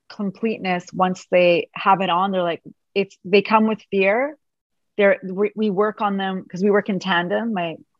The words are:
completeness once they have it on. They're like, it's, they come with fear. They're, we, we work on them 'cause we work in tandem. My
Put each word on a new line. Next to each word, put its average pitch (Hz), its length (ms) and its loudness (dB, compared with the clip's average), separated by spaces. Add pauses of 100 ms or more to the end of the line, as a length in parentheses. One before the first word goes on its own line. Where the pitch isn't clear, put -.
completeness 190 840 -6
once 185 380 -2
they 175 440 4
have 196 260 2
it 190 100 -2
on. 185 200 0
They're 185 120 -2
like, 170 200 -4 (320)
it's, 196 300 -4
they 196 180 4
come 220 260 2
with 214 220 -4
fear. 214 460 0 (600)
They're, 202 260 4
we, 190 320 -4
we 214 160 0
work 208 300 0
on 202 160 -2
them 190 340 -6
'cause 180 120 -6
we 208 80 2
work 196 180 2
in 196 100 -2
tandem. 190 540 -2
My 170 240 -4 (240)